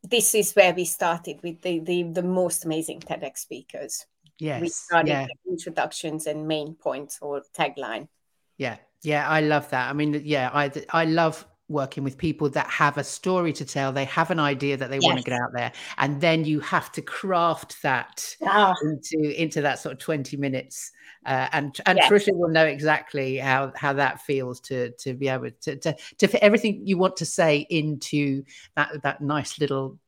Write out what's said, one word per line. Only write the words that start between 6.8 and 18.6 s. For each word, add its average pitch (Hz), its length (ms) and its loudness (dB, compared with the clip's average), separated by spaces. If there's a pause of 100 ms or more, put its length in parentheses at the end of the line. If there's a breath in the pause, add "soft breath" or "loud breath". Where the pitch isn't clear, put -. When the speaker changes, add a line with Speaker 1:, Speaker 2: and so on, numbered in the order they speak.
Speaker 1:
or 143 220 -8 (140)
tagline. 123 520 -4 (480)
Speaker 2:
Yeah. 123 200 -6 (260)
Yeah, 147 260 0
I 156 120 4
love 151 300 2
that. 127 200 0
I - 20 -6
mean, 147 320 0
yeah, 139 280 0
I, 143 160 2
th-, 143 220 -8
I 165 140 2
love 160 420 2 (220)
working 139 360 -4
with 135 140 -6
people 151 320 0
that - 180 -2
have - 300 2
a 139 40 -4
story 180 480 0
to 143 140 -6
tell. 135 260 -2
They 135 140 -2
have 165 260 0
an 170 80 0
idea 143 380 0
that 131 140 -6
they 139 100 -2
wanna 131 160 4
Speaker 1:
Yes. 127 80 -4
Speaker 2:
get 123 160 -2
out 123 140 -4
there. 127 180 -4 (240 loud breath)
And 139 240 0
then 160 240 4
you 151 160 0
have - 320 -2
to 156 100 -8
craft - 800 -2
that - 600 -2
Speaker 1:
Ah. 196 400 6